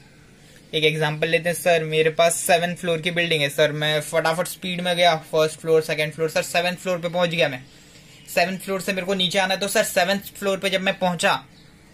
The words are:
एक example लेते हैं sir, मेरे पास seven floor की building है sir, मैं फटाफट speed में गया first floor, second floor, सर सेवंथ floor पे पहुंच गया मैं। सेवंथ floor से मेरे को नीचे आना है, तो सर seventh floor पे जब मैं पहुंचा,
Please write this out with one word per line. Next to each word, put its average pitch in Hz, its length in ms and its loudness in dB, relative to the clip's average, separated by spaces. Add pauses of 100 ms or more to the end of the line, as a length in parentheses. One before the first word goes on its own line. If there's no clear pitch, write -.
(720)
एक 156 100 0
example 156 440 0
लेते 165 220 0
हैं 170 60 0
sir, 165 280 2
मेरे 156 280 2
पास 170 260 2
seven 175 380 2
floor 165 260 -4
की 175 100 -4
building 165 300 0
है 143 80 0
sir, 147 220 2
मैं 151 300 -2
फटाफट 165 460 -2
speed 180 340 -8
में 180 140 0
गया 170 200 6 (160)
first 156 280 0
floor, 160 220 4
second 151 320 -2
floor, 160 160 -2
सर 175 140 -2
सेवंथ 180 320 -2
floor 180 240 -2
पे 170 100 -4
पहुंच 175 200 0
गया 165 200 2
मैं। 131 120 -8 (680)
सेवंथ 180 320 0
floor 190 220 -4
से 196 120 -2
मेरे 185 140 -4
को 196 60 0
नीचे 185 260 0
आना 190 140 2
है, 185 60 -2
तो 202 80 -4
सर 214 160 2
seventh 196 520 0
floor 196 240 -2
पे 196 100 -2
जब 185 120 0
मैं 190 180 -2
पहुंचा, 180 340 0 (600)